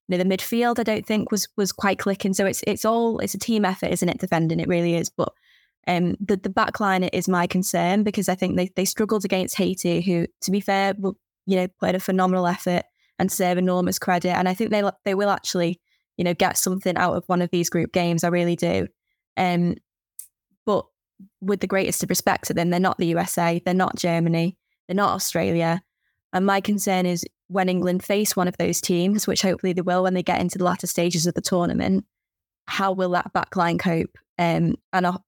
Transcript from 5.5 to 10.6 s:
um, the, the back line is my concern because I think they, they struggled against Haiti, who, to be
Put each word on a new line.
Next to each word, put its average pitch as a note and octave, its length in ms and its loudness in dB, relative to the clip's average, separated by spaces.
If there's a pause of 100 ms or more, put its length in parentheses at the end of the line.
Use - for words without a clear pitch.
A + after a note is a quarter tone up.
um, F3 320 0
the, G3+ 180 0
the F#3+ 120 -6
back G#3 320 -2
line F#3+ 240 2
is F3+ 240 -2
my F3+ 180 2
concern F#3 560 0
because G3+ 260 -2
I F#3 60 2
think F#3 220 -2
they, F3+ 180 0
they F#3 100 0
struggled G#3 400 0
against F#3 320 -2
Haiti, F3+ 440 0
who, E3+ 260 0 (140)
to - 100 -4
be G3+ 100 0